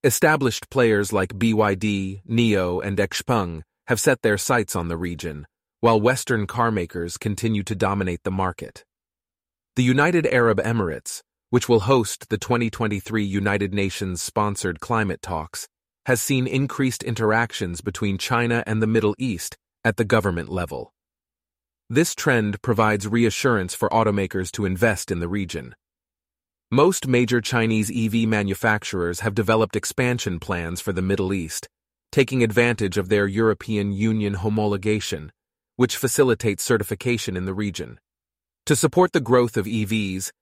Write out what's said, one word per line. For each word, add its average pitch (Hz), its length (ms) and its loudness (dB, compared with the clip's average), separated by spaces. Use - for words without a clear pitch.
Established 143 680 2
players 107 420 2
like 98 240 -2
B 113 160 2
Y 104 220 4
D, 98 520 -4
Nio, 98 560 2
and 101 140 -4
Xpeng 95 640 -2
have 120 140 0
set - 240 2
their 104 160 2
sights 120 360 -2
on 85 120 -2
the 82 100 -4
region, 82 480 -8
while 113 200 6
Western 117 460 0
carmakers 90 720 -2
continue 107 420 -2
to 104 140 -6
dominate 95 480 -2
the 95 80 -4
market. 92 520 -4
The 123 80 2
United 151 420 4
Arab 117 320 4
Emirates, 104 640 -2
which 123 180 2
will 117 120 6
host 117 480 0
the 107 100 -2
twenty 120 320 -2
twenty-three 107 520 -2
United 101 480 0
Nations-sponsored 98 1080 -4
climate 107 420 -2
talks, - 460 -8
has 123 120 2
seen 127 280 0
increased 131 560 -2
interactions 110 760 -2
between 98 360 -4
China 117 480 0
and 110 160 0
the 110 60 2
Middle 107 320 2
East 117 380 -6
at 110 120 2
the 113 80 2
government 95 440 2
level. 82 420 -6
This 143 280 2
trend 107 480 0
provides 107 440 2
reassurance 113 680 0
for - 140 -2
automakers 101 640 0
to 104 120 -4
invest 90 460 0
in 87 80 -4
the 85 100 -4
region, 85 460 -8
Most 143 360 4
major 123 340 2
Chinese 113 500 0
E 113 160 -2
V 113 200 2
manufacturers 101 960 0
have 107 120 -2
developed 110 420 2
expansion 113 640 -2
plans 87 400 -6
for 101 140 -6
the 90 80 -2
Middle 95 320 0
East, 87 340 -6
taking 131 320 2
advantage 110 520 2
of 95 140 -2
their 101 160 4
European 101 640 0
Union 104 440 0
homologation, 104 960 -2
which 123 200 2
facilitates 117 640 2
certification 110 760 -2
in 90 100 -4
the 95 100 -4
region. 87 440 -6
To 151 80 4
support 175 380 2
the - 60 4
growth 123 380 4
of 98 80 -2
E 110 180 -2
Vs 98 480 -4